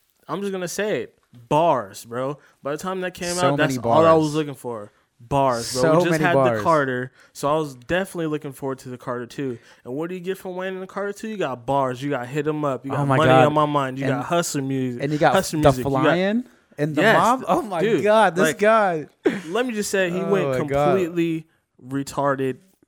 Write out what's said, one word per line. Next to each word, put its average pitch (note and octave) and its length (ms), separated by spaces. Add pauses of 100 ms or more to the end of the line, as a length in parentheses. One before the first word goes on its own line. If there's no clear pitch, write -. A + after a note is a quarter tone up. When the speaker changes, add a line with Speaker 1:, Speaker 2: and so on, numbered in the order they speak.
(280)
Speaker 1:
I'm D#3+ 140
just G3+ 100
gonna F#3 160
say G3 360
it. - 120 (340)
Bars, D3 560
bro. C3 340 (240)
By C#3 80
the D#3 60
time F#3 240
that F3+ 120
came F3 220
Speaker 2:
So F3+ 160
Speaker 1:
out, C#3+ 60
that's D3 180
Speaker 2:
many A#2 120
Speaker 1:
all D3+ 180
I E3 60
Speaker 2:
bars. D#3+ 120
Speaker 1:
was D3+ 120
looking D3 200
for. A2+ 360 (280)
Bars, B2 540
bro. B2+ 80
Speaker 2:
So D#3+ 100
Speaker 1:
We D#3 140
just E3+ 60
Speaker 2:
many D#3 120
Speaker 1:
had E3+ 100
Speaker 2:
bars. B2+ 260
Speaker 1:
the G#2 40
Carter, C3 480 (220)
so - 200
I D#3 60
was D3 160
definitely E3 520
looking D3+ 260
forward C3 260
to C3 100
the B2+ 80
Carter B2 300
Two. B2+ 320 (240)
And B2 100
what D#3 160
do F3+ 60
you F#3 60
get F#3 160
from F#3 180
Wayne F#3 200
in F#3 40
the F#3+ 80
Carter G3+ 260
Two? A3 140
You A3 100
got B2+ 300
bars. C3 340
You C#3+ 100
got B2 160
Hit C#3+ 200
'Em D3+ 180
Up. C3 200
You C3+ 80
Speaker 2:
Oh - 40
Speaker 1:
got C#3+ 100
Speaker 2:
my C3 100
Speaker 1:
Money D3+ 120
Speaker 2:
God. C3 160
Speaker 1:
on D3+ 80
My D3+ 120
Mind. C#3 340
You C3+ 60
Speaker 2:
And, C3+ 100
Speaker 1:
got B2+ 100
Hustler E3+ 340
Speaker 2:
and C3+ 100
Speaker 1:
Music. C3 420
Speaker 2:
you D3+ 80
got D3+ 140
Speaker 1:
Hustler E3+ 280
Speaker 2:
The - 60
Speaker 1:
Music. B2+ 180
You C#3 60
got C3+ 120
Speaker 2:
Flying F#3+ 420 (340)
and D3+ 160
The D3 60
Speaker 1:
Yes, G3+ 160
Speaker 2:
Mob. A3+ 240
Speaker 1:
th-, - 80
Speaker 2:
Oh D#4+ 140
my F#3+ 180
Speaker 1:
dude, F#3+ 220
Speaker 2:
God, G#3 320
this E3+ 80
Speaker 1:
like, D#3 160
Speaker 2:
guy. G3 480 (420)
Speaker 1:
let A3 160
me B3 80
just G#3 180
say, F#3+ 180
he F3+ 120
Speaker 2:
Oh E3+ 100
Speaker 1:
went E3+ 180
Speaker 2:
my C3+ 160
God. C#3+ 200 (120)
Speaker 1:
completely E3+ 480 (400)
retarded C3+ 720 (300)